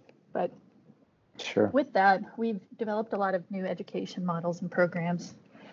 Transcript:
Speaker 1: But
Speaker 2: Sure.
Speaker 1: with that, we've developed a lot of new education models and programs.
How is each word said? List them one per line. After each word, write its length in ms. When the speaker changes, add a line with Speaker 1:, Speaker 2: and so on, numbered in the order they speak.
Speaker 1:
But 180
Speaker 2:
Sure. 280
Speaker 1:
with 260
that, 280
we've 240
developed 360
a 40
lot 180
of 160
new 140
education 600
models 360
and 100
programs. 640